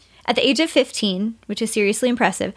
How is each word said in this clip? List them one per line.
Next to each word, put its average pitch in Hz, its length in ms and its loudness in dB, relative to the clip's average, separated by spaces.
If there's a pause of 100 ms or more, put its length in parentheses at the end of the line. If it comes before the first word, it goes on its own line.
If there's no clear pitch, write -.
(260)
At 226 100 0
the 247 100 2
age 269 140 4
of 320 80 2
fifteen, 220 680 -2 (100)
which 208 160 -8
is 220 100 -2
seriously 214 380 0
impressive, 196 460 0